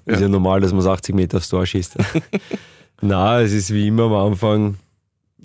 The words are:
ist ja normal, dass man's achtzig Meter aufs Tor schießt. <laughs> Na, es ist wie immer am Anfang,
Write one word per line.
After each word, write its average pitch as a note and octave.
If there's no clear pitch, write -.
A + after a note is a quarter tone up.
ist A2+
ja G2+
normal, F#2+
dass F#2
man's F#2
achtzig F#2+
Meter F#2
aufs -
Tor F#2
schießt. -
<laughs> -
Na, G2+
es G#2
ist G#2
wie G#2
immer A2+
am A2+
Anfang, G#2+